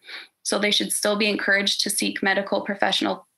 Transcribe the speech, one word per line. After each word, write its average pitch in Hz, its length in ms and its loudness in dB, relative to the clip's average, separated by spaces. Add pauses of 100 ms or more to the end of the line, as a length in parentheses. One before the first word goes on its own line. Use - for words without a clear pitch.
(440)
So 208 160 -2
they 208 120 2
should 202 200 0
still 208 240 0
be 214 140 2
encouraged 202 520 2
to 202 80 -2
seek 202 320 -2
medical 196 400 0
professional 202 640 -2 (120)